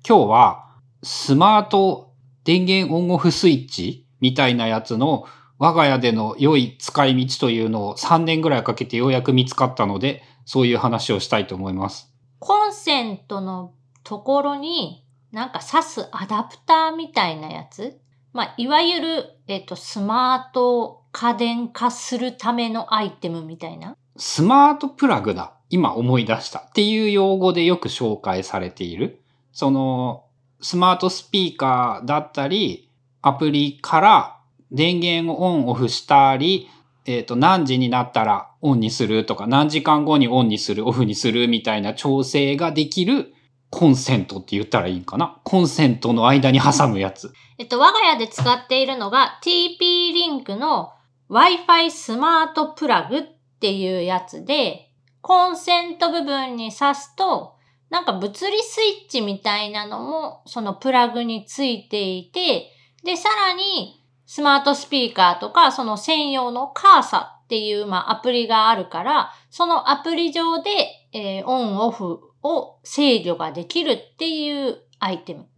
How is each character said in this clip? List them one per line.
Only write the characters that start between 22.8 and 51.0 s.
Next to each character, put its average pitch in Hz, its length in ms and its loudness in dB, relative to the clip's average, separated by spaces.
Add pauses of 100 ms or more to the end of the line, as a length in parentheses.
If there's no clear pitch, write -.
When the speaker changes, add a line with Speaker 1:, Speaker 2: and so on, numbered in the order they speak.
Speaker 2:
ア 214 80 0
イ 202 100 -6
テ - 180 -10
ム 165 140 -8
み 160 140 -16
た 165 120 -14
い 165 80 -18
な？ 180 180 -16 (220)
Speaker 1:
ス - 240 -4
マ 277 320 6
ー 285 40 -4
ト 277 120 -6
プ - 180 0
ラ 127 140 2
グ 98 120 -2
だ。 85 200 -10 (160)
今 143 260 0
思 123 240 2
い 113 60 0
出 110 140 -2
し - 120 -12
た。 - 80 -12
っ - 140 -20
て 208 140 2
い 220 200 0
う - 20 2
用 196 280 2
語 185 140 2
で 170 140 0
よ 175 140 2
く - 100 -8
紹 110 320 -4
介 92 220 -4
さ 98 160 -8
れ 90 100 -6
て - 140 -10
い 85 120 -8
る。 139 280 -6 (300)
そ 139 180 0
の、 127 540 -2 (360)
ス - 160 -6
マ 180 160 4
ー 180 60 0
ト 185 100 0
ス - 220 -8
ピ 185 240 0
ー - 20 -14
カ 123 460 0
ー - 20 -12
だ 147 120 0
っ 151 140 -6
た 139 160 -4
り、 165 440 -4 (320)
ア 139 100 4
プ 151 160 0
リ 143 320 0
か 160 180 2
ら 190 380 6 (340)
電 170 280 0
源 165 340 -2
を 170 80 -4
オ 185 80 2
ン 143 180 0
オ 120 60 0
フ 117 160 0
し - 160 -8
た 135 320 4
り、 180 320 0 (380)
え 120 140 -2
っ - 40 -10
と、 120 100 -6
何 165 300 4
時 127 140 0
に 127 100 2
な 127 120 0
っ 123 100 -6
た 110 120 2
ら 104 280 -2 (100)
オ 143 140 2
ン 113 60 2
に 110 100 0
す 113 160 -2
る 110 180 0
と 113 100 -4
か、 104 120 -8
何 139 200 4
時 151 140 -2
間 151 240 2
後 151 140 4
に 123 80 4
オ 127 160 2
ン 113 40 2
に 104 120 0
す - 160 -4
る、 110 120 -2
オ 120 40 0
フ 120 140 2
に 104 100 -2
す 117 160 0
る 120 160 0
み 117 160 0
た 110 120 0
い 104 60 -2
な 104 140 -6
調 135 280 0
整 139 320 0
が 165 160 -2
で 147 140 0
き 175 180 -4
る 254 300 0 (380)
コ 165 180 4
ン 131 60 6
セ 127 220 -2
ン 95 80 -2
ト 98 120 -12
っ - 40 -10
て - 140 -8
言 101 60 -2
っ 113 40 -6
た - 140 0
ら 92 100 -2
い 92 60 -4
い 87 40 -6
ん 90 40 -12
か 95 140 -8
な？ - 260 -4
コ 190 160 2
ン 170 80 4
セ 143 200 2
ン 120 100 2
ト 120 160 0
の 113 140 4
間 135 240 4
に 131 100 4
挟 147 260 4
む 101 120 -2
や 95 100 -2
つ。 - 240 -16 (240)
Speaker 2:
え 240 60 -14
っ - 40 -14
と、 240 120 -4
我 349 120 8
が 440 80 0
家 330 200 2
で 220 80 -2
使 - 160 -6
っ 240 240 0
て 262 160 2
い - 20 2
る 262 100 -6
の 208 140 -6
が、 262 320 2
テ 349 80 -4
ィ 349 160 2 (100)
ー - 40 -20
ピ 359 60 0 (260)
ー - 20 -6
リ 349 140 0
ン 277 160 -6
ク 196 120 -8
の 247 360 -4 (400)